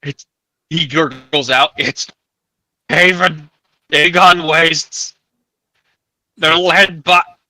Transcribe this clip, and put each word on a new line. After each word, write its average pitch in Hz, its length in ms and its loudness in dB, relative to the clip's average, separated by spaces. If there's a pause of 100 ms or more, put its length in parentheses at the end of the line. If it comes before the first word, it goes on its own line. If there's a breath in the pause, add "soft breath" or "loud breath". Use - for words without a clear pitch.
it's, 143 220 -14 (440)
he 160 180 -4
gurgles 143 600 -4
out, 131 280 2
It's 135 300 -6 (840)
Haven 175 600 0 (420)
Aegon 175 560 2
wastes. 160 680 -2 (1200)
They're 160 200 0
led 180 460 0
by 175 200 2 (260)